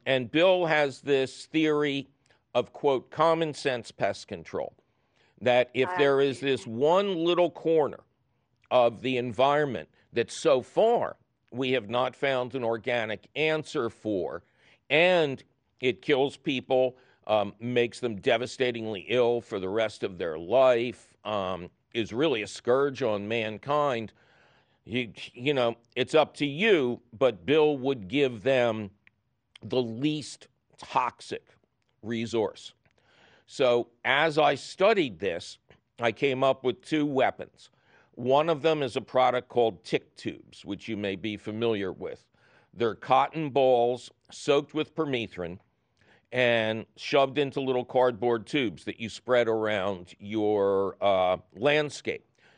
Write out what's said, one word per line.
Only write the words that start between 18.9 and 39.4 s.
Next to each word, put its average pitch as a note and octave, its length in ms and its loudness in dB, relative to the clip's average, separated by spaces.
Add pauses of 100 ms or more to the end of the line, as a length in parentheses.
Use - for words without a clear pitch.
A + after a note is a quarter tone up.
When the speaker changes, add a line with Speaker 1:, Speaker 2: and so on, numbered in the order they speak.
Speaker 1:
ill A#2+ 320 2
for A2 200 -8
the F#2 100 -6
rest A2 340 -4
of G2 140 -6
their E2 200 -4
life, A#2+ 760 2 (100)
um, F#2 460 -4 (240)
is G#2+ 180 -4
really B2 300 0
a G2+ 60 -8
scourge C3+ 540 0
on G#2 260 -2
mankind, A#2 840 -2 (720)
you, A#2 260 -6 (220)
you B2+ 200 -2
know, A#2 220 0 (200)
it's B2 200 0
up D#3 220 2
to D3 80 -2
you, C#3+ 540 2 (180)
but G#2 280 0
Bill D3+ 320 4
would B2+ 300 -4
give B2 360 0
them A#2 460 0 (720)
the A#2+ 180 -2
least B2+ 640 -6 (300)
toxic - 680 -6 (560)
resource. A2+ 720 -4 (720)
So A#2+ 420 2 (160)
as D3 340 2
I D3 180 4
studied F3 640 0
this, F#2 400 -6 (400)
I A#2 120 2
came C3 320 -2
up C3+ 200 2
with B2+ 180 -2
two D3+ 240 -2
weapons. C3 640 -2 (460)
One C3+ 340 2
of D3+ 120 0
them D#3 220 2
is A#2+ 140 -4
a B2 40 -4
product B2 460 0